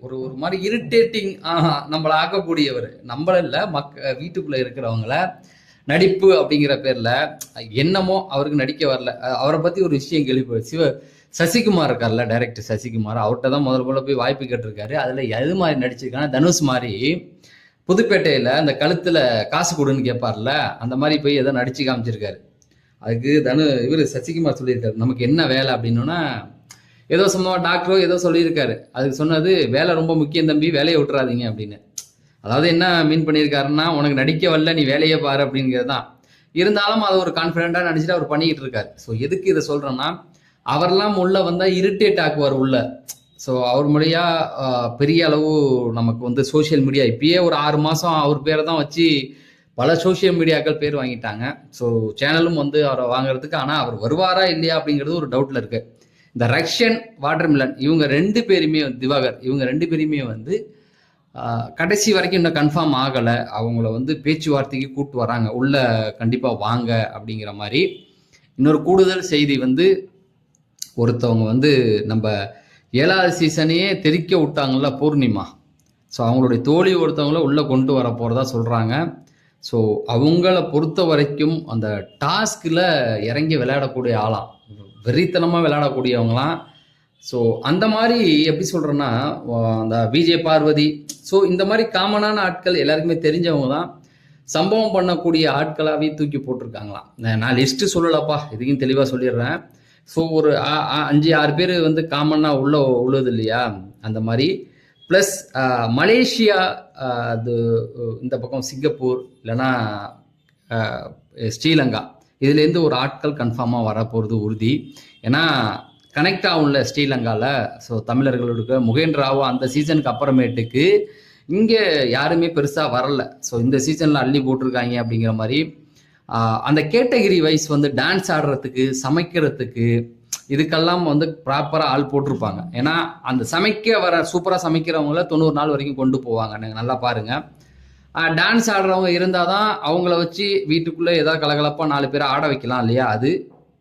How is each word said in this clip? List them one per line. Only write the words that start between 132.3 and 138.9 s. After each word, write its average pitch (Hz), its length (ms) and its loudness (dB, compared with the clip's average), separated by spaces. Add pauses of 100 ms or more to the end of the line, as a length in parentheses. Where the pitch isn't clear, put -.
ஏன்னா 135 200 -2 (300)
அந்த 127 280 -2
சமைக்க 214 500 0
வர, 170 320 2
சூப்பரா 180 340 0
சமைக்கிறவங்கள 160 600 0
தொண்ணூறு 156 260 2
நாள் 147 160 0
வரைக்கும் 139 280 -2
கொண்டு 131 220 2
போவாங்க. 113 320 -4
நீங்க 110 240 -10
நல்லா 120 200 -2
பாருங்க. 120 540 -4 (680)
ஆ, 165 120 0
டான்ஸ் 214 420 2
ஆடுறவங்க 190 380 2